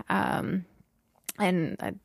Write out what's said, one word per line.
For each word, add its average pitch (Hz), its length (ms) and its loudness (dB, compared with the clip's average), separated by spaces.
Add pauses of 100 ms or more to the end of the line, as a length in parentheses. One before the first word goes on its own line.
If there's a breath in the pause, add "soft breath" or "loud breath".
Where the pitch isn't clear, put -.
Um, - 560 0 (720)
and, 180 400 2
uh, - 120 -4 (140)